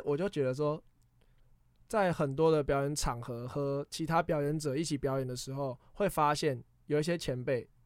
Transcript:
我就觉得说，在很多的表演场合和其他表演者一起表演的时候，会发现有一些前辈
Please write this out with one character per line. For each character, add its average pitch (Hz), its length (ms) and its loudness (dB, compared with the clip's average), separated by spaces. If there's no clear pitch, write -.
我 143 100 0
就 185 140 -2
觉 151 140 -2
得 127 100 0
说， 147 280 -2
在 196 260 2
很 143 200 0
多 160 160 4
的 151 140 4
表 139 200 2
演 147 120 -2
场 123 260 -2
合 120 240 -8
和 143 440 -4
其 165 160 -6
他 165 180 4
表 160 180 0
演 147 160 0
者 147 200 -2
一 165 60 0
起 151 140 -2
表 135 200 0
演 131 100 -2
的 127 80 -6
时 135 160 -8
候， 135 260 -6
会 202 140 0
发 151 260 4
现 143 300 0
有 147 140 2
一 151 40 0
些 170 140 0
前 127 260 -4
辈 156 240 0